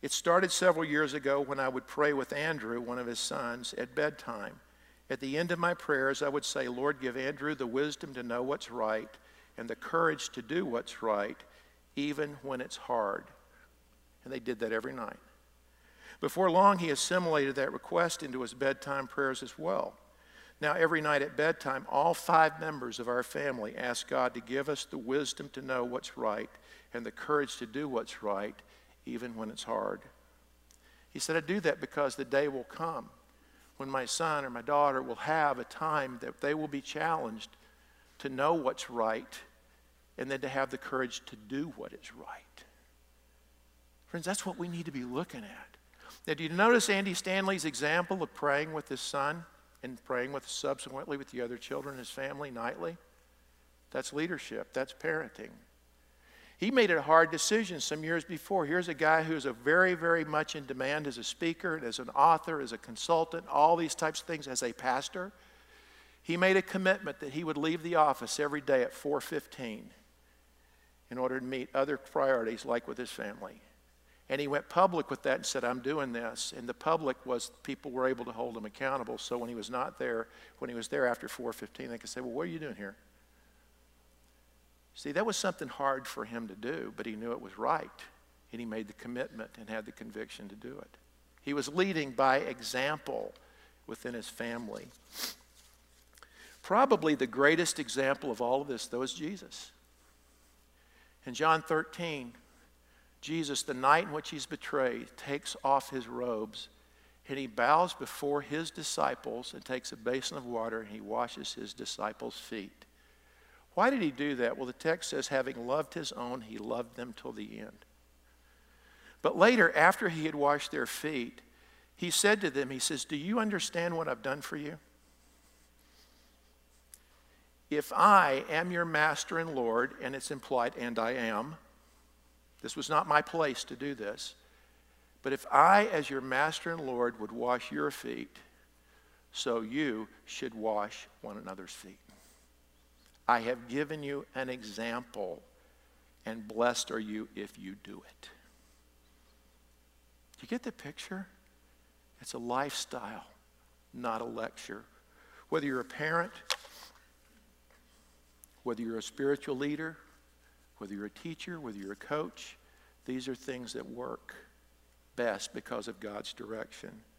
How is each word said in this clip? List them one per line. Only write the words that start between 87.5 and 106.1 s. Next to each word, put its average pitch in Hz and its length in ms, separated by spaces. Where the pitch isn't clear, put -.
right. 139 440
And 117 80
he 120 60
made 110 220
the 107 60
commitment 120 640
and 113 120
had 110 160
the 113 60
conviction 110 560
to 98 80
do 123 240
it. - 180
He 143 120
was 143 140
leading 160 460
by 135 240
example 127 1000
within 120 280
his 113 160
family. 117 600
Probably 202 500
the 131 140
greatest 147 500
example 135 540
of 110 100
all 123 200
of 143 80
this, 120 180
though, 123 140
is 131 120
Jesus. 160 580
In 127 100
John 160 260
thirteen, 156 720
Jesus, 147 440
the 147 100
night 139 300
in 208 80
which 151 180
he's 143 160
betrayed, 127 720
takes - 460
off 135 260
his 127 180
robes, 117 640